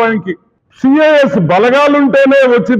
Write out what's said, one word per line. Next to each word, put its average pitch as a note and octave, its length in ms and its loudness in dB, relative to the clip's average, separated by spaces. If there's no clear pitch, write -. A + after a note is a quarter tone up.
ఆయనకి. G3 300 -6
సిఐఎస్ D4 580 0
బలగాలు B3 520 0
ఉంటేనే C4+ 360 0
వచ్చి A#3+ 280 -2